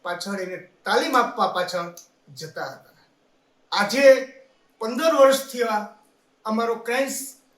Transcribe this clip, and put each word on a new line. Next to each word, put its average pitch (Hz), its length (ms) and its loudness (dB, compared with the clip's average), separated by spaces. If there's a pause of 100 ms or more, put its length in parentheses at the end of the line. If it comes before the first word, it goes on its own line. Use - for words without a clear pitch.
પાછળ 185 380 -8
એને 185 160 -10
તાલીમ 262 600 -2
આપવા 214 300 0
પાછળ 175 480 -4 (400)
જતા 156 300 -14
હતા. - 300 -18 (800)
આજે 254 600 4 (460)
પંદર 294 360 0
વર્ષથી 269 480 4
આ 214 240 -4 (580)
અમારો 226 300 -2
ક્રેન્સ 254 600 -6 (240)